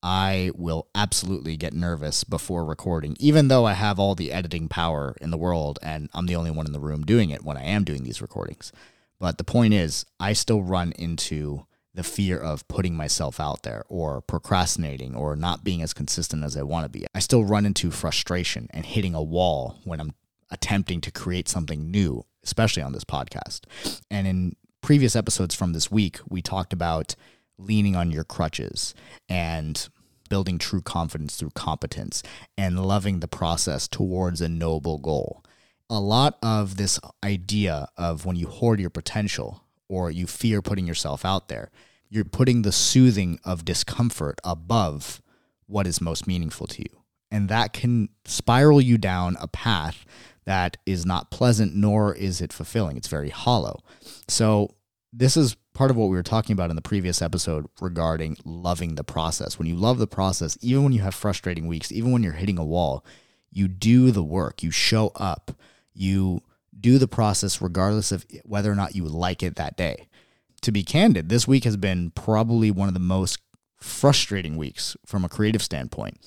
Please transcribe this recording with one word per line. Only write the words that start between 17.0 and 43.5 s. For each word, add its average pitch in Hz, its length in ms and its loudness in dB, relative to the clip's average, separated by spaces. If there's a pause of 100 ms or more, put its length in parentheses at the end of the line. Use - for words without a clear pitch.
I - 60 -4
still 117 240 4
run 104 200 2
into - 280 0
frustration - 800 -4
and 80 140 -10
hitting 95 300 -2
a 78 80 -2
wall 80 640 0
when 82 160 -8
I'm 76 140 -8 (360)
attempting 95 520 -2
to - 100 -10
create 90 360 -4
something 78 440 -4
new, 80 320 0 (180)
especially - 400 0
on 67 100 -8
this - 120 -10
podcast. - 640 -10 (440)
And 101 160 -2
in 92 300 -2 (240)
previous 143 340 4
episodes 95 400 0
from 87 200 0
this 80 180 -2
week, 101 260 2 (100)
we 90 140 -4
talked 92 300 -4
about 82 420 -2 (440)
leaning 101 360 2
on 85 160 2
your 78 140 -2
crutches - 680 -6 (360)
and 82 600 -4 (400)
building 95 300 -2
true - 220 -2
confidence 78 560 -6
through 73 140 -8
competence - 720 -6 (340)
and 92 280 0
loving 98 360 0
the - 80 -8
process 82 580 -2
towards 90 540 -2
a 85 80 -2
noble 82 500 -2
goal. 67 460 -4 (440)
A 110 120 -4
lot 117 420 2
of 104 340 0
this 98 220 0 (240)
idea 98 640 -2 (100)
of 85 280 -4
when 92 100 -2
you 85 140 -2
hoard 113 320 2
your 87 100 -2
potential 82 720 -4 (260)
or 90 220 -2
you 85 160 -4
fear 107 360 0
putting 95 240 -2
yourself 76 380 -4
out 95 240 0
there, 53 220 -10 (380)
you're 104 160 0
putting 123 380 4
the 101 100 2
soothing 104 720 6
of 85 200 -4